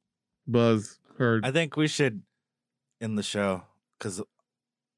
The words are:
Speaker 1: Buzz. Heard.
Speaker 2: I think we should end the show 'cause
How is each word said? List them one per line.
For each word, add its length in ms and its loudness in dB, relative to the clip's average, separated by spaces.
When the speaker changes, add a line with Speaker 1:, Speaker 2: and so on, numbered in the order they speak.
Speaker 1:
Buzz. 520 2
Heard. 280 2
Speaker 2:
I 60 -2
think 260 0
we 100 4
should 360 0
end 180 -4
the 60 -2
show 400 -2
'cause 200 -8